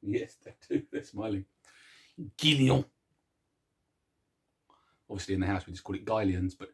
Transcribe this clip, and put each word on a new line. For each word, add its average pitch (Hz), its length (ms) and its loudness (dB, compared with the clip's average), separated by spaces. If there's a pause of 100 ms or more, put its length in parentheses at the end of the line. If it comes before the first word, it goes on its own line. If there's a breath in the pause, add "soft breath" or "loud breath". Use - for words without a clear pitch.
Yes, 95 420 -4
they - 100 -18 (160)
do. - 220 0
They're - 120 -6
smiling. 101 420 -6 (920 soft breath)
Guillon. 135 480 6 (2250 soft breath)
Obviously, 98 260 -4
in 92 60 2
the 92 60 2
house, 95 180 0
we 87 80 -12
just 90 100 -14
call 98 120 -6
it 98 100 -8
Guillions, 95 520 0
but 95 160 -14